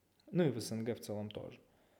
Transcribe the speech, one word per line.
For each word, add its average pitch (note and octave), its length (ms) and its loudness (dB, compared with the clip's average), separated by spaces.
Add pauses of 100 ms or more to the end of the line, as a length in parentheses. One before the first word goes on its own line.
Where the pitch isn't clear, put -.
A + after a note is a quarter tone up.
(320)
Ну F3 140 6
и C#3+ 40 6
в A#2 100 0
С - 120 -4
Н A2+ 120 -2
Г A#2 120 0
в - 40 -14
целом G#2 300 -4
тоже. - 300 -8 (400)